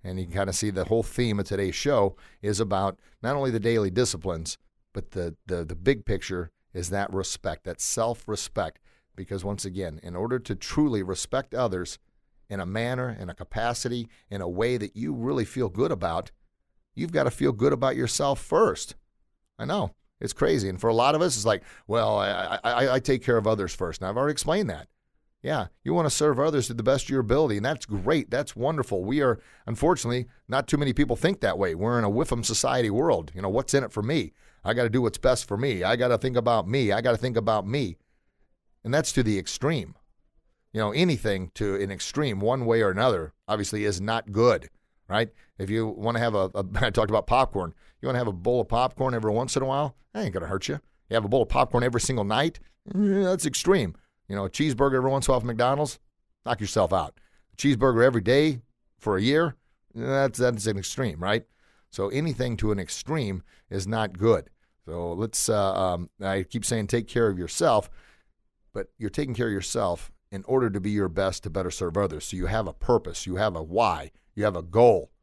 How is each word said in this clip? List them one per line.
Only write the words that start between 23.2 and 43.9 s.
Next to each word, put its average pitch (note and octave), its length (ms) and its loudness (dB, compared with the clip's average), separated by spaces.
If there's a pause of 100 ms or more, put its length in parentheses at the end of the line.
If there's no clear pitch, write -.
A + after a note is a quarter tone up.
care A#2+ 140 4
of G#2+ 100 2
others G2+ 260 0
first." E2+ 280 -6
Now, F#2+ 80 -4
I've G#2 80 -4
already C#3+ 140 0
explained D#3 380 -2
that. D#2+ 180 -10 (540)
Yeah, C#3+ 260 -4 (160)
you - 100 -2
wanna D#3+ 160 2
serve D3+ 300 2
others D3 280 2
to A#2+ 60 -6
the A#2 100 -4
best C3 220 2
of - 40 -12
your C3+ 100 2
ability, A#2+ 380 2
and G2+ 80 -2
that's D3 200 -2
great. G#2+ 460 0
That's C3 240 -2
wonderful. A#2+ 480 -2
We C3 180 0
are, B2 180 2 (280)
unfortunately, B2 600 0 (200)
not C3 200 -2
too D3+ 100 2
many C#3 160 2
people C#3 220 2
think F#3+ 260 0
that F#2 160 2
way. F#2 180 0
We're A2+ 240 0
in A2+ 60 2
a G2+ 40 4
whiffum A#2 340 0
society B2 460 0
world. G2+ 460 2
You F#2 60 -8
know, G2 80 -2
what's A#2+ 240 0
in C#3 100 4
it G#2 80 -8
for G#2+ 100 -4
me? A#2 320 -2 (300)
I G#2+ 100 0
gotta A#2+ 160 2
do B2 120 2
what's A2+ 160 0
best B2+ 300 2
for G2+ 100 -2
me. A2 260 0
I G#2+ 120 4
gotta A#2+ 220 2
think B2+ 200 0
about A2+ 300 2
me. A#2 240 2
I G#2+ 100 2
gotta A#2 160 4
think B2 180 -2
about G#2+ 320 2
me. A2 300 -2 (880)
And A2+ 100 -4
that's D#3+ 200 2
to C3 100 4
the G#2+ 160 2
extreme. B2+ 560 -4 (800)
You A2 60 -4
know, G#2+ 120 0
anything A2+ 640 0
to G2+ 200 -2
an G2 160 -2
extreme A2 480 -4
one A#2+ 260 0
way A2+ 160 4
or G#2 80 4
another, F#2 440 0 (140)
obviously, G#2 380 -2
is F#2+ 160 0